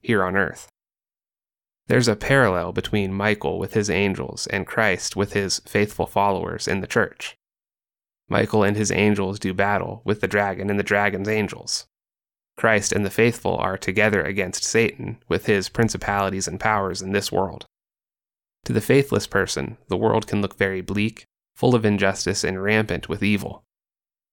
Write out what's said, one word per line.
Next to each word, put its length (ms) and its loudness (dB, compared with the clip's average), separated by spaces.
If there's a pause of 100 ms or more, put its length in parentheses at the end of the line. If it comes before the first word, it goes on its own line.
here 220 2
on 140 -2
earth. 320 -2 (1200)
There's 200 4
a 80 2
parallel 560 2
between 400 -2
Michael 460 0
with 160 -4
his 140 2
angels 600 -2
and 180 -2
Christ 500 -2
with 160 0
his 340 -2
faithful 400 0
followers 640 -2
in 120 -2
the 60 -6
church. 500 -2 (920)
Michael 340 2
and 140 2
his 160 0
angels 460 2
do 160 -4
battle 500 -2
with 160 -2
the 80 0
dragon 400 0
and 100 0
the 40 2
dragon's 460 2
angels. 580 -4 (720)
Christ 340 2
and 140 0
the 40 -6
faithful 460 2
are 220 -2
together 440 2
against 420 -4
Satan 540 -2 (100)
with 180 0
his 220 2
principalities 800 0
and 120 -8
powers 400 0
in 120 -6
this 200 -2
world. 340 -2 (960)
To 80 -4
the 80 2
faithless 460 4
person, 520 -2 (100)
the 80 0
world 300 2
can 160 -2
look 160 -6
very 240 -2
bleak, 420 -4 (320)
full 180 4
of 120 2
injustice, 580 2
and 180 -4
rampant 460 0
with 140 -6
evil. 420 -2 (680)